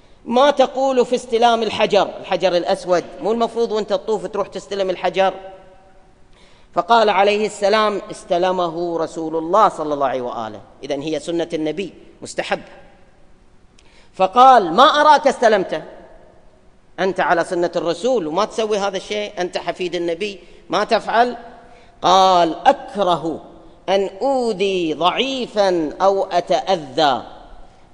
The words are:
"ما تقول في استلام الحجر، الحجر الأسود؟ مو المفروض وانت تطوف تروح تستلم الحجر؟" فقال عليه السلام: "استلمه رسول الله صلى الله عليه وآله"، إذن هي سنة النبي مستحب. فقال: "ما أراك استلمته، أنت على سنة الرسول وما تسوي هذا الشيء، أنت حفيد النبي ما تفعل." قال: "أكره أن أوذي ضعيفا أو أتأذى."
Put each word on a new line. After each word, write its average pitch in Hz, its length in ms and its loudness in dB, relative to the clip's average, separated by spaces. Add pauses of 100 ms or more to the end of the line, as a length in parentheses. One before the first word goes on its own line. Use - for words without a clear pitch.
(260)
"ما 262 260 4
تقول 262 540 2
في 254 100 -4
استلام 226 480 2
الحجر، 196 460 0 (100)
الحجر 175 380 0
الأسود؟ 175 460 0 (180)
مو 185 100 -2
المفروض 226 400 -2
وانت 214 180 -4
تطوف 202 360 -2
تروح 196 220 -4
تستلم 190 420 -6
الحجر؟" 185 440 0 (1400)
فقال 220 360 4
عليه 202 360 2
السلام: 208 560 0 (100)
"استلمه 175 880 -2
رسول 160 380 -6
الله 165 340 2
صلى 151 240 -6
الله 139 140 -2
عليه 127 140 -2
وآله"، 113 380 -8 (240)
إذن 139 180 -6
هي 156 180 -6
سنة 170 340 -6
النبي 156 400 -6 (280)
مستحب. - 400 -6 (1500)
فقال: 220 600 6
"ما 233 100 6
أراك 294 440 6
استلمته، 208 560 0 (1160)
أنت 185 200 -2
على 170 240 2
سنة 175 320 -2
الرسول 170 520 -2
وما 175 180 0
تسوي 214 320 -4
هذا 190 200 -4
الشيء، 208 420 -8
أنت 180 180 -4
حفيد 170 380 -6
النبي 175 440 -6 (300)
ما 190 140 0
تفعل." 214 540 0 (640)
قال: 180 540 4 (100)
"أكره 180 760 0 (480)
أن 190 200 0 (120)
أوذي 202 720 -2
ضعيفا 185 1080 -2
أو 196 220 2
أتأذى." 151 960 -2 (720)